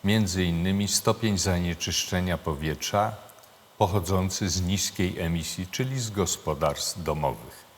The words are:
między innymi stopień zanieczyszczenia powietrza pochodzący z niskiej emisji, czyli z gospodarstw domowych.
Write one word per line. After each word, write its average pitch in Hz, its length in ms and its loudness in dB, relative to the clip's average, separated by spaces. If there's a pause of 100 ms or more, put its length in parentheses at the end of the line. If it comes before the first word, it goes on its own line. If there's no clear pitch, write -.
między 98 400 4
innymi 92 440 2
stopień 107 500 2
zanieczyszczenia 90 1000 0
powietrza 80 760 -2 (640)
pochodzący 95 720 2
z 87 140 0
niskiej 92 580 0
emisji, 85 460 -2
czyli 131 340 -4
z 110 100 -4
gospodarstw 80 920 -2
domowych. 76 640 -4 (120)